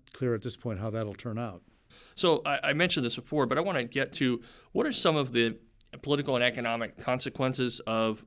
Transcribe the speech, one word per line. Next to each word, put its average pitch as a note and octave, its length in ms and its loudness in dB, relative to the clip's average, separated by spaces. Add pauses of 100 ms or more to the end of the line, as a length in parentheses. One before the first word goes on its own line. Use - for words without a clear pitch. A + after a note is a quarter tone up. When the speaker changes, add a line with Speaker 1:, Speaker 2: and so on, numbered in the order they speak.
(120)
Speaker 1:
clear B2 220 0
at G#2+ 80 -4
this A#2+ 140 -6
point G#2+ 240 -6
how A2 100 -4
that'll G#2+ 240 -4
turn A2+ 240 -8
out. G#2 240 -8 (520)
Speaker 2:
So - 300 4
I, C#3+ 200 0
I C#3+ 100 4
mentioned D#3+ 320 2
this A#2 100 -2
before, C#3+ 300 0
but C3 100 0
I D#3 60 4
wanna F3 220 0
get B2+ 300 -2
to B2 280 2 (300)
what - 120 2
are D4+ 80 0
some D#3+ 240 2
of C3+ 160 0
the A#2 240 2 (460)
political C#3+ 320 0
and B2 100 2
economic A#2 540 -2
consequences C3 880 -2
of, A2+ 400 0